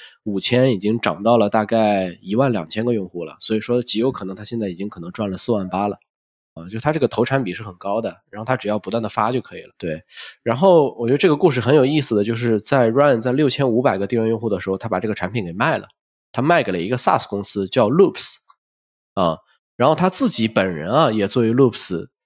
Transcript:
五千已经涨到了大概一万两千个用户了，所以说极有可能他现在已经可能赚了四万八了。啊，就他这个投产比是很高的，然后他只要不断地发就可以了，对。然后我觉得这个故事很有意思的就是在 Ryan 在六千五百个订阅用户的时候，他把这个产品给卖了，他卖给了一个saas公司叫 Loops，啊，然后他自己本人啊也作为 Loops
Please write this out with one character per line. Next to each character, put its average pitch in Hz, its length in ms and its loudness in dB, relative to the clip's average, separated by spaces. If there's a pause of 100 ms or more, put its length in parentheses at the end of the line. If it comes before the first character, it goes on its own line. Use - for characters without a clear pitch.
(240)
五 98 160 -4
千 127 320 2
已 98 60 -2
经 107 200 0
涨 90 240 -2
到 117 160 4
了 104 100 4
大 107 160 0
概 104 560 0
一 95 140 -6
万 131 160 2
两 87 180 -4
千 110 160 -6
个 120 80 0
用 98 160 -4
户 85 160 -10
了， 76 140 -16
所 - 180 -4
以 107 40 -2
说 123 200 -2
极 113 200 -4
有 131 100 2
可 104 140 -8
能 95 100 -8
他 104 80 -14
现 113 160 -8
在 104 100 -4
已 87 60 -6
经 98 140 -8
可 98 100 -16
能 87 140 -14
赚 104 180 -4
了 92 80 -6
四 - 140 0
万 95 160 -2
八 95 180 -2
了。 - 140 -6 (580)
啊， 82 120 -16
就 110 100 -10
他 147 100 -2
这 151 80 -2
个 127 80 0
投 - 160 0
产 135 220 0
比 87 80 -6
是 - 100 -10
很 92 140 -14
高 101 240 -4
的， 101 300 -8
然 104 100 -14
后 110 60 -10
他 127 100 0
只 113 100 -8
要 104 120 -2
不 - 120 -10
断 113 120 -4
地 104 80 -6
发 113 200 -2
就 127 120 -4
可 - 160 -16
以 - 20 -14
了， - 160 -20
对。 80 260 -8 (400)
然 117 140 0
后 165 380 6
我 117 120 -6
觉 123 60 2
得 143 60 2
这 185 100 4
个 147 80 4
故 160 140 4
事 123 100 -2
很 127 160 4
有 131 80 6
意 147 160 2
思 123 140 -2
的 101 100 4
就 113 100 -2
是 113 240 0
在 120 320 2
Ryan 131 300 4
在 123 100 -2
六 139 200 2
千 135 180 0
五 117 140 2
百 110 160 2
个 98 80 -2
订 113 160 -2
阅 113 80 0
用 110 100 -2
户 113 80 -4
的 98 100 0
时 95 120 -6
候， 95 80 -2
他 113 100 -8
把 92 100 -2
这 104 80 -6
个 107 80 -2
产 92 160 -6
品 107 140 -4
给 85 80 -8
卖 127 240 -2
了， - 100 -8 (460)
他 123 80 -4
卖 156 220 4
给 104 100 -2
了 87 80 -2
一 92 80 -4
个 127 80 -2
saas - 320 0
公 101 160 -6
司 98 240 -2
叫 113 220 2
Loops， - 460 2 (760)
啊， 85 240 0 (400)
然 123 100 2
后 156 80 4
他 175 140 0
自 220 220 0
己 113 180 0
本 95 260 0
人 80 160 -6
啊 135 220 4
也 104 160 0
作 123 140 2
为 113 100 2
Loops 117 540 2 (180)